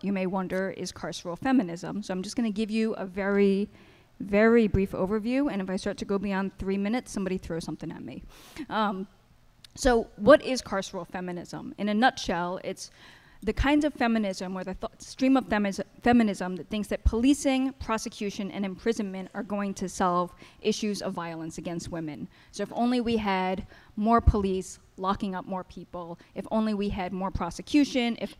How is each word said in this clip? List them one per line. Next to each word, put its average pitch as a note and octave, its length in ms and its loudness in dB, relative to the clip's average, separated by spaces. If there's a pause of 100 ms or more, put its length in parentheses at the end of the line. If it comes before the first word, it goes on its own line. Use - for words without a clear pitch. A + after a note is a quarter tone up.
you F#3+ 100 -2
may F#3+ 140 0
wonder, F#3 500 -2
is F3+ 160 -8
carceral E3+ 480 -10
feminism? F#3 640 0
So F#3+ 100 -6
I'm F#3 100 -4
just G#3 120 -10
gonna A#3 160 0
give G#3 180 -2
you A3 260 0
a F#3+ 100 -8
very, G3 640 2 (500)
very A3 480 6
brief G3 240 2
overview, A3 580 0
and G3 120 -2
if F#3 80 -4
I F#3+ 80 -2
start G3+ 220 -4
to A3+ 60 -8
go G3 120 0
beyond G3 400 -4
three F#3+ 200 -2
minutes, G#3+ 340 -2
somebody F#3+ 260 -2
throw E3 240 -6
something - 280 -10
at - 140 -12
me. - 200 -14 (460)
Um, G3+ 380 -2 (680)
so G#3 320 4 (100)
what C4 260 8
is B3+ 180 -2
carceral F#3+ 460 -6
feminism? F3+ 680 -10
In G3+ 100 -2
a G#3 60 0
nutshell, G3 720 2
it's - 260 -10 (500)
the F#3+ 100 -2
kinds D4 320 4
of D4 100 2
feminism G3+ 600 0
or F#3 80 -6
the F#3 120 -6
th-, - 240 -10
stream C4 360 2
of B3 140 4
feminis-, G#3 340 0 (180)
feminism G#3 540 4
that - 140 -10
thinks G#3 180 -4
that - 160 -4
policing, C4 680 4
prosecution, G#3+ 760 -4
and G3 140 -4
imprisonment F#3+ 720 -4
are G3 100 -6
going G3+ 300 -4
to F#3 160 -6
solve F3+ 440 0 (280)
issues G#3 400 -2
of F#3 100 -4
violence E3 460 -8
against E3+ 340 -8
women. E3 380 -8 (240)
So G3+ 100 -6
if G3+ 80 -6
only A#3+ 300 2
we A#3 160 0
had F#3+ 500 0 (300)
more A3+ 240 6
police G3 580 2 (160)
locking F#3+ 400 -2
up F3+ 100 -8
more F3+ 200 -8
people, F3 520 -12 (180)
if - 160 -8
only A3 220 0
we G3+ 140 0
had G3 240 -4
more F#3 200 -4
prosecution, A#3+ 920 0
if G3+ 180 -6